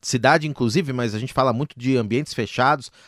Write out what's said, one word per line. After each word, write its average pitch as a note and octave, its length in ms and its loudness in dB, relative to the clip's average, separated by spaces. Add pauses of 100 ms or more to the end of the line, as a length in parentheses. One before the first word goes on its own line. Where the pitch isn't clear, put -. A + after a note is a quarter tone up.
cidade C3+ 440 2
inclusive, C#3 460 0
mas A#2+ 240 -2
a G#2+ 40 -4
gente B2+ 120 -6
fala C3 220 2
muito C3+ 260 -4
de C3 160 0
ambientes A#2 380 -2
fechados, B2+ 580 0 (160)